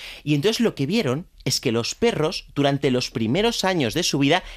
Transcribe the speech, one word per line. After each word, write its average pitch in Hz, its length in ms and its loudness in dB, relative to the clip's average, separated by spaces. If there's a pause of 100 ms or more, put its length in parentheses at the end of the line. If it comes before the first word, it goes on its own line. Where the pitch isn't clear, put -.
(240)
Y 147 120 2
entonces 185 240 0
lo 220 160 2
que 139 100 -2
vieron 160 400 0 (200)
es - 140 0
que 120 120 0
los 117 240 -2
perros, 180 580 0
durante 139 380 2
los 123 180 0
primeros 156 540 0
años 156 320 0
de 175 80 0
su - 160 0
vida, 147 240 2 (140)